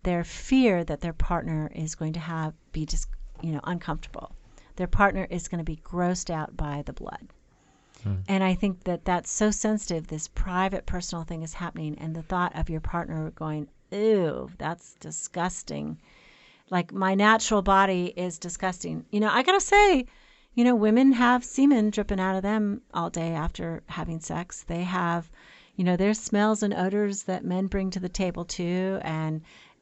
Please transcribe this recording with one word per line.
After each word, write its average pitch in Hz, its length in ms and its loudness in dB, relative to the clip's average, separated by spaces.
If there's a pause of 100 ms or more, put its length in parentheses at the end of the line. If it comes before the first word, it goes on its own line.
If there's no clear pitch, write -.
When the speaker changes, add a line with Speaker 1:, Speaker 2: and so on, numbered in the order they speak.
Speaker 1:
their 175 200 0
fear 214 600 4
that 156 160 -6
their 170 100 -4
partner 160 640 0
is 156 200 -6
going 156 180 -4
to 165 80 -6
have, 160 320 -6 (180)
be 156 140 -4
just, - 220 -2 (340)
you 165 100 -4
know, 151 140 -4
uncomfortable. - 680 -6 (440)
Their 180 100 -2
partner 196 420 4
is 175 200 -6
gonna 165 160 -4
be 160 180 -4
grossed 180 460 -2
out 156 260 -4
by 147 300 -4
the 135 80 -10
blood. - 340 -12 (760)
Speaker 2:
Hmm. 101 120 -2 (140)
Speaker 1:
And 190 120 2
I 185 140 2
think 185 300 -2
that 180 180 -4
that's 180 280 -2
so 214 200 2
sensitive. 208 560 -2
This 156 220 -8
private, 190 560 0
personal 180 400 -4
thing 165 180 -8
is 160 120 -10
happening, 160 420 -6
and 160 180 -8
the 160 80 -8
thought 180 320 -2
of 160 140 -2
your 160 120 -4
partner 160 500 -4
going, 151 360 -6 (240)
"Ew, 180 680 2
that's 165 380 -8
disgusting. 156 1040 -8 (720)
Like, 180 200 -2
my 190 220 0
natural 214 480 4
body 190 560 4
is 180 220 -6
disgusting." 175 720 -6
You 208 80 0
know, 214 100 2
I 247 140 4
gotta 381 180 4
say, 392 460 6 (480)
you 240 80 4
know, 247 100 6
women 226 380 6
have 247 340 4
semen 262 460 6
dripping 202 280 0
out 190 160 2
of 190 60 0
them 202 400 0 (100)
all 170 200 -2
day 165 220 -2
after 165 520 -4
having 165 340 -6
sex. 165 440 -8
They 170 200 -4
have, 175 460 -2 (460)
you 185 80 0
know, 180 120 4
there's 202 240 2
smells 214 440 0
and 202 100 0
odors 196 500 0
that 185 220 -4
men 180 220 -2
bring 190 240 -2
to 185 80 -4
the 180 100 -6
table 170 360 -4
too. 185 580 -2
And 156 400 -4 (380)